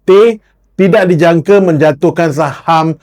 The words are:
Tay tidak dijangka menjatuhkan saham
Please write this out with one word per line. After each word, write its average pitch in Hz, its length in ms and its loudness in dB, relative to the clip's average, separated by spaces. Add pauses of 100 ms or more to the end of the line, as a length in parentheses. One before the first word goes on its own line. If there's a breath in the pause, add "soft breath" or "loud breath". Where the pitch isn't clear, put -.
Tay 220 320 2 (400)
tidak 190 320 0
dijangka 170 480 0
menjatuhkan 156 720 -2
saham 160 720 -4